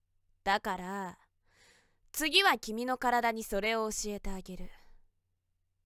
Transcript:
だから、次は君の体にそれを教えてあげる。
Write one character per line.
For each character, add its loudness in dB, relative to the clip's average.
だ 2
か -2
ら、 -8
次 4
は 6
君 -4
の 0
体 4
に -6
そ -2
れ 2
を 0
教 -4
え -6
て -4
あ -4
げ -12
る。 -8